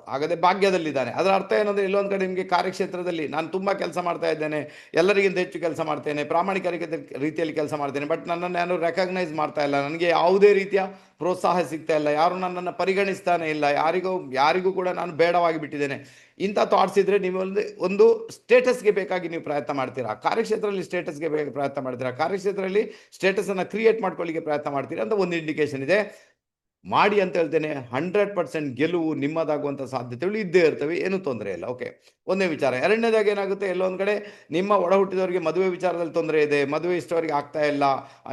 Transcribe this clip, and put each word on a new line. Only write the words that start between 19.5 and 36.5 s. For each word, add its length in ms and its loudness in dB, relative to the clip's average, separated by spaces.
ಮಾಡ್ತೀರಾ, 400 -4
ಕಾರ್ಯಕ್ಷೇತ್ರದಲ್ಲಿ 720 -2
ಸ್ಟೇಟಸ್ಗೆ 460 -6
ಬೇಕಾಗಿ 220 -2
ಪ್ರಯತ್ನ 300 -4
ಮಾಡ್ತೀರಾ, 300 -4
ಕಾರ್ಯಕ್ಷೇತ್ರದಲ್ಲಿ 1040 -2
ಸ್ಟೇಟಸ್ 340 0
ಅನ್ನ 140 -2
ಕ್ರಿಯೇಟ್ 380 2
ಮಾಡ್ಕೊಳ್ಳಿಕ್ಕೆ 400 -4
ಪ್ರಯತ್ನ 280 -4
ಮಾಡ್ತೀರಾ 340 -4
ಅಂತ 100 -2
ಒಂದು 220 0
ಇಂಡಿಕೇಶನ್ 480 -2
ಇದೆ. 520 0
ಮಾಡಿ 300 4
ಅಂತ 180 2
ಹೇಳ್ತೇನೆ. 360 0
ಹಂಡ್ರೆಡ್ 640 -2
ಪರ್ಸೆಂಟ್ 400 -4
ಗೆಲುವು 380 0
ನಿಮ್ಮದಾಗುವಂಥ 680 -2
ಸಾಧ್ಯತೆಗಳು 560 -6
ಇದ್ದೇ 220 2
ಇರ್ತವೆ, 380 4
ಏನೂ 220 -2
ತೊಂದರೆ 340 -4
ಇಲ್ಲ. 120 -8
ಓಕೆ, 500 -10
ಒಂದೇ 200 0
ವಿಚಾರ. 260 0
ಎರಡನೇದಾಗಿ 560 2
ಏನಾಗುತ್ತೆ, 380 -2
ಎಲ್ಲೊಂದ್ 300 -2
ಕಡೆ 540 -4
ನಿಮ್ಮ 200 0
ಒಡ 220 4
ಹುಟ್ಟಿದವರಿಗೆ 460 2
ಮದುವೆ 300 0
ವಿಚಾರದಲ್ಲಿ 440 -2
ತೊಂದರೆ 300 2
ಇದೆ, 220 2